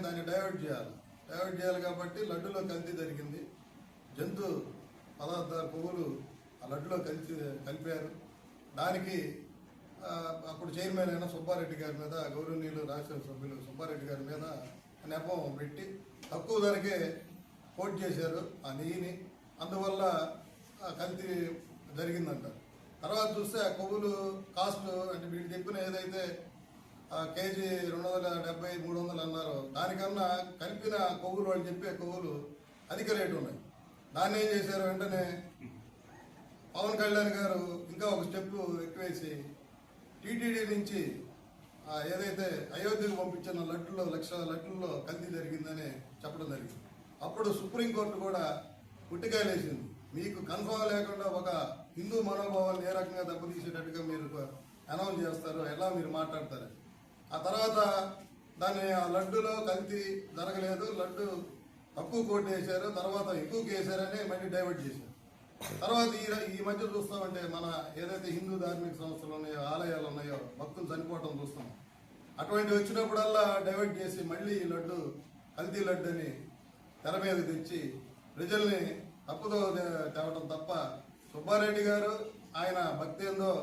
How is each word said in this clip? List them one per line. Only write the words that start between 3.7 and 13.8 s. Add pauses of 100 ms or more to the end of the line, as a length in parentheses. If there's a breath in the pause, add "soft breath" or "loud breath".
జంతు (540)
పదార్థాల
పువ్వులు (420)
ఆ
లడ్డులో
కలిసి (320)
కలిపారు. (680)
దానికి, (580)
ఆ,
అప్పుడు
చైర్మన్
అయిన
సుబ్బారెడ్డి
గారి
మీద,
గౌరవనీయులు
రాజ్యసభ
సభ్యులు
సుబ్బారెడ్డి